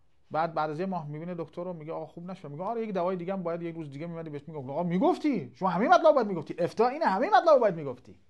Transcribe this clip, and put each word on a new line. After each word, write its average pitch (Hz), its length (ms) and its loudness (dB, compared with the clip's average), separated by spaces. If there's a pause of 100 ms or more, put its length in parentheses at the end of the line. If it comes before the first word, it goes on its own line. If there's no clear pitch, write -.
(320)
بعد، 156 220 -2
بعد 156 160 -2
از 151 100 -6
یه 190 60 -4
ماه 175 220 -6
می‌بینه 165 300 -10
دکتر 170 260 -8
رو، 180 100 -8
میگه: 160 200 -10
"آقا 160 120 -8
خوب 175 260 -14
نشد." 160 180 -14
میگه: 147 140 -10
"آره، 226 180 -4
یک 214 120 -6
دوای 185 220 0
دیگه 180 180 -4
هم 190 100 -6
باید 170 180 -4
یک 165 140 -8
روز 156 160 -10
دیگه 147 160 -10
می‌مدی 165 220 -10
بهش 147 180 -10
میگفت." 143 220 -10
آقا 156 140 -2
میگفتی، 208 720 0
شما 180 140 0
همه 185 180 0
مطلب 339 280 8
باید 226 120 2
میگفتی. 170 320 -6
افتیا 175 280 2
اینه، 294 180 0
همه 220 240 2
مطلب 339 300 8
باید 202 160 4
میگفتی. 131 440 -10 (100)